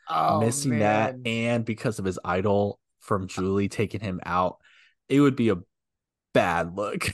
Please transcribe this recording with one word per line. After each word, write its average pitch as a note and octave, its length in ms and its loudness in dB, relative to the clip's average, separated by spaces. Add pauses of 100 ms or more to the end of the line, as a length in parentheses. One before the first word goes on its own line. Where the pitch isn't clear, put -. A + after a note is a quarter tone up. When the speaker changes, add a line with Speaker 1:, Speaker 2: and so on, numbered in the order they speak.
Speaker 1:
Oh, - 320 2
Speaker 2:
missing B2 380 0
that G#2+ 400 2
Speaker 1:
man. B2+ 80 -16
Speaker 2:
and A#2 380 0
because A2+ 340 -4
of G2 60 -6
his F#2 200 -2
idol G2+ 540 0 (220)
from F#2+ 260 -2
Julie G2 420 0
taking G2+ 320 -4
him F#2+ 240 -6
out, F2+ 340 -2 (500)
it C#3 120 4
would C#3 160 6
be A#2+ 140 2
a F#2+ 60 2 (760)
bad B2 440 2
look G#2 380 -4